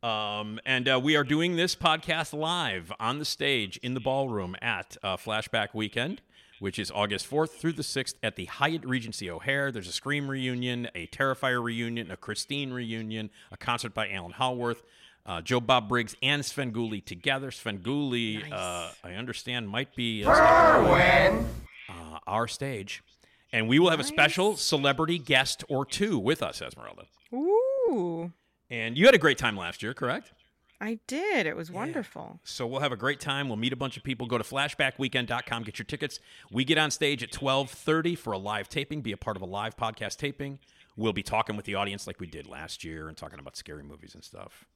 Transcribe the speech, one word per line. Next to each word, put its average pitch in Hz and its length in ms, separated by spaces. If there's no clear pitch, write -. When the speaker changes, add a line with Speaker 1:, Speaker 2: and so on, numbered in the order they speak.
Speaker 1:
Um, 107 600
and, 131 240
uh, 131 140
we 151 140
are 147 80
doing 165 320
this 170 200
podcast 160 560
live 147 680
on 120 200
the 151 60
stage 127 540
in 123 140
the 127 80
ballroom 113 640
at, 107 400
uh, 95 160
Flashback 110 560
Weekend, 113 480
which 98 200
is 95 120
August 101 360
fourth 156 340
through 165 140
the 151 80
sixth - 400
at 110 140
the 92 100
Hyatt 160 400
Regency 113 440
O'Hare. 139 400
There's 101 180
a 87 40
Scream 143 380
reunion, 123 640
a 85 140
Terrifier 131 540
reunion, 117 480
a 92 60
Christine 135 560
reunion, 113 560
a 95 60
concert 120 340
by 107 180
Alan 90 220
Howarth, 123 500
uh, 87 160
Joe 123 180
Bob 117 280
Briggs 120 340
and 143 200
Svengoolie 113 640
together. 135 460
Svengoolie, 117 920
Speaker 2:
Nice. 98 100
Speaker 1:
uh, 87 400
I 90 100
understand, 120 540
might 120 260
be, 113 300
uh, - 60
uh, 80 360
our 113 220
stage. 120 540
And 110 160
we 131 100
will 175 120
have 160 80
Speaker 2:
Nice. 135 80
Speaker 1:
a 143 80
special 180 420
celebrity 156 640
guest 135 500
or 139 160
two 196 340
with 113 240
us, - 200
Esmeralda. 53 420
Speaker 2:
Ooh. 311 1000
Speaker 1:
And 117 240
you 180 100
had 269 100
a - 20
great 143 200
time 110 180
last 87 260
year, 110 120
correct? 135 360
Speaker 2:
I 220 280
did. 320 380
It 151 100
was 165 140
Speaker 1:
Yeah. 180 60
Speaker 2:
wonderful. 262 680
Speaker 1:
So - 240
we'll 135 120
have 143 120
a 117 40
great 131 220
time. 139 300
We'll 110 80
meet 120 160
a 131 40
bunch 127 200
of - 80
people. 131 240
Go 120 100
to 107 60
flashback 139 520
weekend 127 300
dot 120 180
com. 117 200
Get 107 160
your 113 40
tickets. - 360
We 123 120
get 156 140
on 151 140
stage 143 320
at - 80
twelve 135 380
thirty 160 440
for 113 180
a 95 60
live 101 300
taping. 143 340
Be 110 100
a 98 40
part 107 200
of 92 60
a 95 40
live 104 300
podcast 110 420
taping. 139 420
We'll 107 160
be 98 120
talking 110 320
with 104 80
the 101 100
audience 101 320
like - 140
we 90 80
did 73 180
last 80 380
year 80 240
and 78 80
talking 73 240
about 69 160
scary 76 260
movies 73 320
and 85 80
stuff. - 420